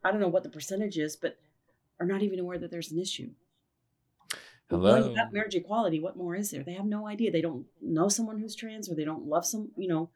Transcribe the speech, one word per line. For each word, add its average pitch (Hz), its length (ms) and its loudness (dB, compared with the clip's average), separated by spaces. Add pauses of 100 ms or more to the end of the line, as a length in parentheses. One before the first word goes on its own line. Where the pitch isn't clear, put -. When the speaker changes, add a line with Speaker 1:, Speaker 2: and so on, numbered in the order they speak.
Speaker 1:
I 185 80 4
don't 208 80 2
know 196 80 2
what 180 160 2
the 151 60 -12
percentage 190 480 -4
is, 156 180 -2
but - 220 -4 (640)
are 165 60 0
not 196 160 2
even 196 180 2
aware 180 200 -4
that 170 100 -8
there's 170 220 -8
an 160 80 -2
issue. 185 300 -4 (1400)
We're 87 100 2
worried 107 240 10
Speaker 2:
Hello. - 100 -2
Speaker 1:
about 226 200 0
marriage 208 220 0
equality. 185 440 2
What 170 180 -6
more 180 180 -4
is 202 160 -4
there? 139 120 -6
They 147 100 -8
have 196 120 -4
no 208 220 -2
idea. 208 240 0
They 160 100 2
don't 151 240 -2 (160)
know 165 280 4
someone 214 300 0
who's 214 160 -6
trans, 220 340 -10
or 165 60 -4
they 151 100 -2
don't 160 220 -6
love 165 180 2
some, 214 320 -4
you 185 100 -4
know, 165 280 2